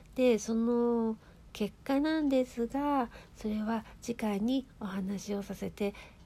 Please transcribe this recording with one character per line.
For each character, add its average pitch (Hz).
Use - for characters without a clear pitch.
で、 247
そ 226
の 233
結 202
果 277
な 311
ん 294
で 262
す 233
が、 277
そ -
れ 214
は 220
次 233
回 208
に 254
お 214
話 196
を 202
さ 196
せ 190
て 202